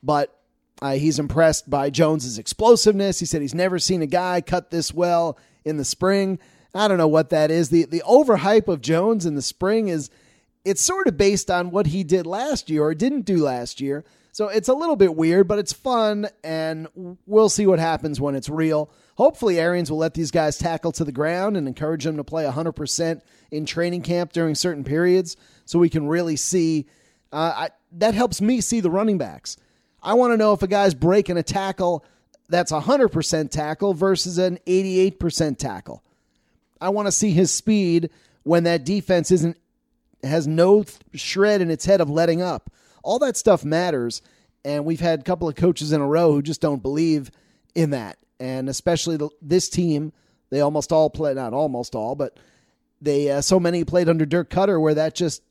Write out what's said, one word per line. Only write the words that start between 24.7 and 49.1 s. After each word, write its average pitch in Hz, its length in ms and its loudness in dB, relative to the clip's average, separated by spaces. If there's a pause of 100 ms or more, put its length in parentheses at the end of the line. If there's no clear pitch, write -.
periods 175 540 0 (280)
so - 140 -2
we 170 100 4
can 151 180 -2
really 165 280 -2
see. 160 500 0 (480)
Uh, 156 220 -2
I, 147 140 -6 (240)
that 208 200 0
helps 208 260 0
me 226 220 0
see 233 180 -2
the 180 120 0
running 202 260 0
backs. 92 400 -10 (460)
I 196 100 -2
wanna 240 240 4
know 214 160 4
if 180 80 0
a 190 60 -2
guy's 196 260 2
breaking 175 440 2
a 165 60 -2
tackle 185 640 -2 (420)
that's 175 240 0
a 156 100 -2
hundred 240 280 4
percent 156 420 -2
tackle 156 440 -2
versus 180 420 0
an 180 300 0
eighty-eight 185 520 2
percent 156 380 -2
tackle. 92 460 -10 (760)
I 175 100 -2
wanna 202 220 0
see 214 200 0
his 175 180 4
speed 170 600 0 (320)
when 170 220 2
that 170 200 0
defense 180 460 0
isn't, 170 260 0 (640)
has 151 240 -2
no 180 380 4
th-, - 160 -16 (160)
shred 202 440 0
in 170 120 0
its - 140 -6
head 190 160 4
of 151 100 0
letting 170 320 0
up. 165 260 -8 (340)
All 220 160 -2
that 262 180 0
stuff 196 260 4
matters, 151 580 -2 (440)
and 147 180 -4
we've 160 160 -4
had 165 220 0
a - 20 -20
couple 175 240 -2
of 147 80 -4
coaches 156 380 0
in 151 80 2
a 139 60 0
row 160 260 4
who 143 80 2
just 151 180 -4
don't 143 240 -2
believe 147 480 -2 (420)
in 165 180 0
that. 117 260 -8 (200)
And 131 300 -6
especially 165 480 -2